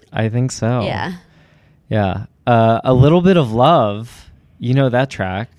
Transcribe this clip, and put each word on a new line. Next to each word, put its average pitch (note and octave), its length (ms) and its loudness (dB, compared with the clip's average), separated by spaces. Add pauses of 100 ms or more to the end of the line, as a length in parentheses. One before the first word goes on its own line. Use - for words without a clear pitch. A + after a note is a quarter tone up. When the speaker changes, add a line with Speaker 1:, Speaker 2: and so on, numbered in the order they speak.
(140)
Speaker 1:
I A2 160 -2
think B2 220 -2
so. A#2 300 -2
Speaker 2:
Yeah. G#2+ 320 -6 (760)
Speaker 1:
Yeah. G2+ 360 -2 (200)
Uh, A2+ 380 2
A C3 100 2
Little D3 280 4
Bit F3+ 160 4
of B2 140 0
Love. A#2 760 0 (300)
You A#2+ 140 -2
know C3+ 160 2
that B2+ 200 0
track. G2 500 -6